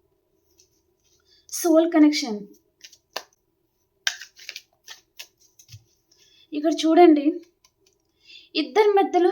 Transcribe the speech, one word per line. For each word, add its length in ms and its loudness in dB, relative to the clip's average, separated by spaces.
సోల్ 380 0
కనెక్షన్. 480 0
ఇక్కడ 220 -4
చూడండి, 500 4
ఇద్దరి 380 0
మధ్యలో 380 0